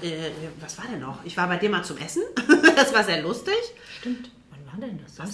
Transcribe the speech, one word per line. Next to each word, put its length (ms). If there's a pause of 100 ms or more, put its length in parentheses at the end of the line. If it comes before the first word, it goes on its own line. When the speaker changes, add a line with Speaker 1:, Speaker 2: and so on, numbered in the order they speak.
Speaker 1:
äh, 280 (300)
was 180
war 100
denn 120
noch? 240
Ich 120
war 120
bei 80
dir 120
mal 140
zum 160
Essen. 240 (140)
<laughs> 400
Das 180
war 80
sehr 200
lustig. 320 (440)
Speaker 2:
Stimmt. 320 (200)
Wann 160 (140)
war 80
denn 140
das? 140
Speaker 1:
Das 20
war 160